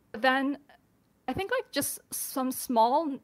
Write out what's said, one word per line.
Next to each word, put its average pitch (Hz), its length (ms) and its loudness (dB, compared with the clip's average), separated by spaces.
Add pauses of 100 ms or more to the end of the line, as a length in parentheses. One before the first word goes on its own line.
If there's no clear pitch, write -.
(120)
But 220 100 -6
then 262 360 2 (680)
I - 60 -4
think, 381 180 -4
like, 494 220 -2
just - 260 -2 (140)
some 262 400 -2
small 247 560 2
n-, 269 160 -6